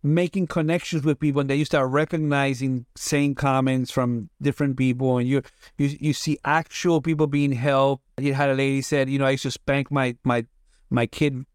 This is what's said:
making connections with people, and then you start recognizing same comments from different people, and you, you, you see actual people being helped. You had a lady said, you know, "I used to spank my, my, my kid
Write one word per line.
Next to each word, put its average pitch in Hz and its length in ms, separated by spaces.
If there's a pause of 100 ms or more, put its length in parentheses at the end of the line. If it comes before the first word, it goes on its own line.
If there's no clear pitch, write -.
making 175 440
connections 160 580
with 151 140
people, 143 200
and 139 100
then 139 80
you 151 60
start 135 260
recognizing 139 960 (120)
same 143 360
comments 131 580
from 120 380 (120)
different 139 340
people, 127 440
and 123 100
you, 135 120 (360)
you, 143 240
you 151 100
see 147 320
actual 160 580
people 156 260
being 143 260
helped. 135 500 (140)
You 139 160
had 139 160
a 135 60
lady 135 260
said, 135 280
you 139 80
know, 135 80
"I 135 60
used 135 120
to 131 80
spank 139 380
my, 131 360
my, 120 200 (440)
my 120 160
kid 135 500